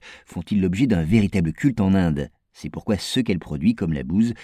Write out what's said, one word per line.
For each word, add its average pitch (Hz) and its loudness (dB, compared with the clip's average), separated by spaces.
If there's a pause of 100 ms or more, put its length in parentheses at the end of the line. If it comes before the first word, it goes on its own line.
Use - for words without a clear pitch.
(260)
font-ils 98 -4
l'objet 95 2
d'un 95 2
véritable 90 2
culte 127 0
en 95 4
Inde. 78 0 (220)
C'est - -12
pourquoi 98 -4
ce - -4
qu'elle 107 -2
produit, 76 0
comme 87 -2
la 69 -4
bouse, 104 0 (120)